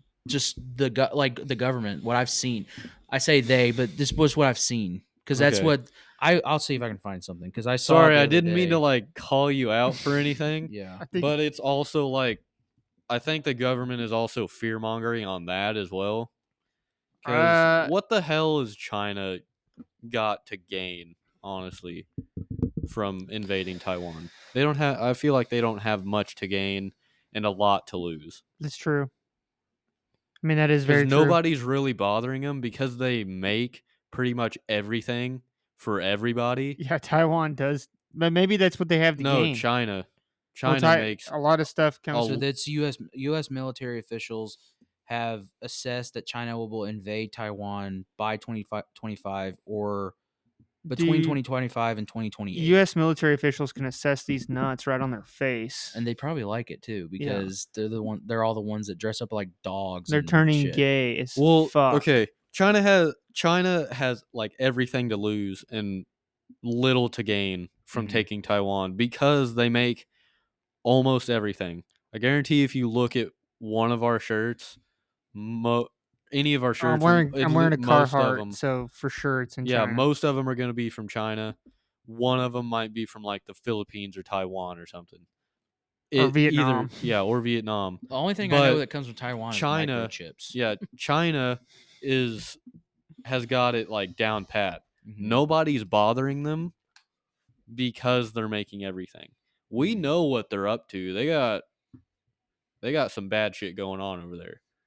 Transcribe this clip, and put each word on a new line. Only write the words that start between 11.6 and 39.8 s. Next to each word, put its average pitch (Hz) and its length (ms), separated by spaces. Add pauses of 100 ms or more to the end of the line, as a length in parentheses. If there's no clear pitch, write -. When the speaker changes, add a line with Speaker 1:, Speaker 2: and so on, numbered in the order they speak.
Speaker 2:
like, 131 360 (680)
I 120 80
think 156 260
the 147 100
government 123 480
is 113 100
also 113 340
fear-mongering 113 800
on 92 200
that 98 300
as 98 140
well. 101 420 (920)
'Cause 143 100
Speaker 3:
Uh, 165 560
Speaker 2:
what 190 180
the 220 140
hell 156 380
has 110 160
China 98 600 (720)
got 110 380
to 104 100
gain, 90 580 (280)
honestly, 90 640 (800)
from 95 420
invading 95 480
Taiwan? 87 520 (240)
They 127 80
don't 147 140
have, 139 240
I 123 140
feel 147 200
like 123 160
they 120 100
don't 113 180
have 104 280
much 101 300
to 101 100
gain 98 460 (420)
and 107 100
a 104 60
lot 98 380
to - 100
lose. 82 440 (180)
Speaker 3:
That's 151 160
true. 143 340 (1300)
I 170 40
mean, 160 100
that 151 140
is 147 120
Speaker 2:
'Cause 135 40
Speaker 3:
very 143 220
true. - 20
Speaker 2:
nobody's 156 520
really 135 300
bothering 113 520
'em 143 160
because 123 380
they 123 260
make 98 600 (260)
pretty 123 240
much 117 220 (120)
everything 120 760 (340)
for 104 240
everybody. 120 800
Speaker 3:
Yeah, 147 200
Taiwan 160 560
does. 139 340 (260)
But 165 180
maybe 185 240
that's 185 220
what 175 100
they 165 100
have 160 200
to 139 40
Speaker 2:
No, 135 220
Speaker 3:
gain. 120 100
Speaker 2:
China. 117 520 (560)